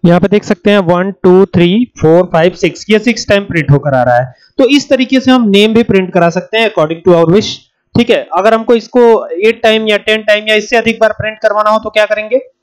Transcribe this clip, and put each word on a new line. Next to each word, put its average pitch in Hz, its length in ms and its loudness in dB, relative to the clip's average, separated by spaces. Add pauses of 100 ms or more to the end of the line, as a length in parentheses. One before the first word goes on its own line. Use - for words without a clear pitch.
यहाँ 175 140 4
पे 196 80 0
देख 202 160 0
सकते - 260 -2
हैं 208 80 2
वन, 180 320 0 (120)
टू, 185 220 4
थ्री, 190 560 0
फ़ोर, 165 220 2
फ़ाइव, 175 300 0
सिक्स, 165 380 -6
ये 214 80 2
six 226 300 -4
time 202 160 0
print 165 260 -4
होकर 143 240 0
आ 127 80 2
रहा 123 140 2
है। 127 180 -4 (240)
तो 269 80 2
इस 277 220 0
तरीके 262 320 0
से 254 100 -2
हम 247 180 2
name 208 260 2
भी 233 80 2
print 190 300 -2
करा 170 180 0
सकते - 280 -6
हैं 226 120 0
according 165 380 -2
to 170 120 4
our 165 140 2
wish, 208 140 0 (500)
ठीक 233 120 0
है। 147 260 -2
अगर 208 180 2
हमको 226 200 0
इसको 226 520 0
एट 214 360 -4
time 220 260 0
या 208 80 0
ten 214 260 -4
time 214 260 -2
या 214 60 2
इससे 214 220 -2
अधिक 226 240 -2
बार 220 120 0
print 214 260 -8
करवाना 214 320 -2
हो 220 80 0
तो 214 120 -8
क्या 214 160 0
करेंगे? 214 300 -4 (260)